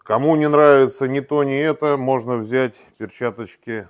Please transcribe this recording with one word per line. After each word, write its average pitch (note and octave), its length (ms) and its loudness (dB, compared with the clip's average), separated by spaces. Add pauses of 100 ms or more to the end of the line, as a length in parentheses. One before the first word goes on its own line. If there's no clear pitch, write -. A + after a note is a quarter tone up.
Кому C#3+ 320 0
не D3+ 120 2
нравится C#3 580 4
ни C3+ 140 -4
то, C#3+ 240 -2
ни C#3 120 -4
это, D3 420 -2
можно B2+ 380 -4
взять A#2 440 -4 (160)
перчаточки A2 920 -10